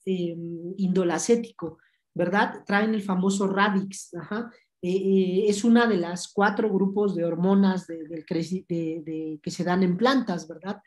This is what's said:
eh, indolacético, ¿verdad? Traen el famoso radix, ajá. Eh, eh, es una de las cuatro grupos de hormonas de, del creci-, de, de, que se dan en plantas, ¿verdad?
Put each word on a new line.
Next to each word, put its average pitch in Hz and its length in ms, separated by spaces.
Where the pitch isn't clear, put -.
eh, 175 320
indolacético, 180 1000
¿verdad? 180 540
Traen 214 280
el 202 80
famoso 196 440
radix, 196 680
ajá. 214 360
Eh, 180 100
eh, 190 580
es 202 160
una 233 220
de 208 100
las 175 320
cuatro 208 420
grupos 196 440
de 170 100
hormonas 185 640
de, 165 200
del 160 200
creci-, 170 420
de, 165 340
de, 156 400
que 180 80
se 175 140
dan 180 180
en 180 140
plantas, 226 500
¿verdad? 175 400